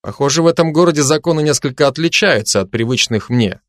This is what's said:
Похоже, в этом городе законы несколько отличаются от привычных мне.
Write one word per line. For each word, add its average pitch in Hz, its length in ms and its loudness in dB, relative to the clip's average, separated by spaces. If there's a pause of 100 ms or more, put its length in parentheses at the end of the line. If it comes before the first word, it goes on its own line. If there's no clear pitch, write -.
Похоже, 139 420 -2
в 165 60 4
этом 165 240 0
городе 160 300 2
законы 156 400 0
несколько 143 440 0
отличаются 151 720 0
от 95 120 -6
привычных 117 580 -2
мне. 113 380 0